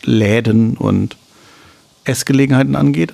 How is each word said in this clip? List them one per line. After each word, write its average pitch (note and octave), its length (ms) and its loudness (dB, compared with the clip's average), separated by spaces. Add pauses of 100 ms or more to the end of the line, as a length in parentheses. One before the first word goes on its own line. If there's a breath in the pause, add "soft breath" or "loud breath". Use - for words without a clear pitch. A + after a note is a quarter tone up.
Läden A2 760 0
und G2+ 400 -2 (880 soft breath)
Essgelegenheiten C3+ 720 0
angeht. C#3+ 380 0